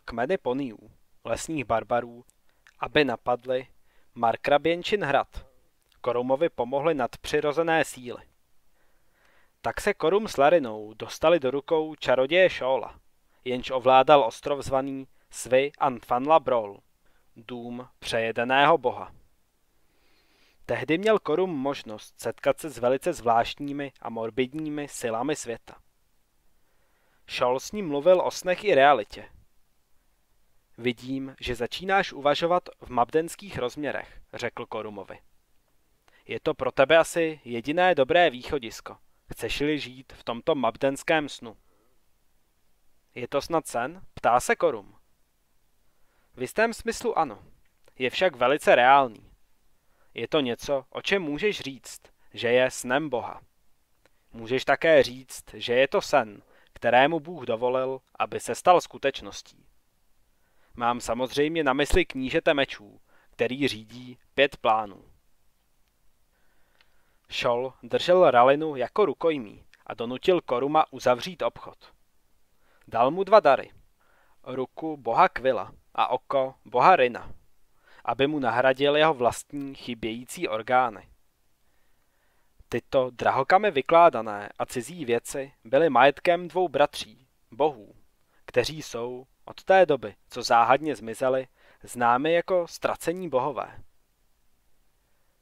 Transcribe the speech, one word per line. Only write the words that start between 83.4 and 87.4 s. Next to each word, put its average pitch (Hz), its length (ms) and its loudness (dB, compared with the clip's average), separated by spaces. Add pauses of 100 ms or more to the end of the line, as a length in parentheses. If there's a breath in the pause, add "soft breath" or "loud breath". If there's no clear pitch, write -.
vykládané 123 800 2 (100)
a 120 60 -6
cizí 143 400 -10
věci 131 480 -4 (100)
byly 143 260 2
majetkem 143 580 4
dvou 175 200 -2
bratří, 131 600 -2 (240)